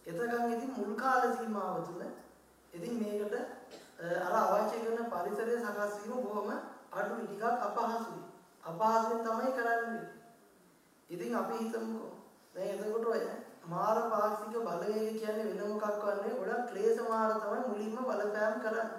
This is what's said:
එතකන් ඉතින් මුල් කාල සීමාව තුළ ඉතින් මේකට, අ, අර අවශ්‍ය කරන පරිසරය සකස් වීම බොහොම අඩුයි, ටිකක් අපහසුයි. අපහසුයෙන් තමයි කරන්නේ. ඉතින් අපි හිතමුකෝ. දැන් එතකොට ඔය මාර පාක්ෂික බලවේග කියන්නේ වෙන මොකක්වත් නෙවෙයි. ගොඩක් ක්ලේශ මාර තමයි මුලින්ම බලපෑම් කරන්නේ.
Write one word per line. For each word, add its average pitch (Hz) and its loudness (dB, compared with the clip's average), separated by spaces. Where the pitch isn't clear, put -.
එතකන් 233 0
ඉතින් 247 -2
මුල් 208 -2
කාල 254 4
සීමාව 208 -2
තුළ 170 -8
ඉතින් 233 -6
මේකට, 208 0
අ, 170 -8
අර - 2
අවශ්‍ය 214 4
කරන 226 0
පරිසරය 226 0
සකස් 208 0
වීම 226 -2
බොහොම 208 -2
අඩුයි, 214 -2
ටිකක් 214 -4
අපහසුයි. 226 0
අපහසුයෙන් 226 4
තමයි 233 2
කරන්නේ. 233 2
ඉතින් 226 -4
අපි 226 0
හිතමුකෝ. 226 -4
දැන් 196 -4
එතකොට 214 -2
ඔය - 2
මාර 185 2
පාක්ෂික 214 0
බලවේග 214 0
කියන්නේ 214 -2
වෙන 185 -2
මොකක්වත් 208 0
නෙවෙයි. 202 0
ගොඩක් 190 0
ක්ලේශ 220 4
මාර 220 2
තමයි 214 0
මුලින්ම 220 -2
බලපෑම් 214 0
කරන්නේ. 220 0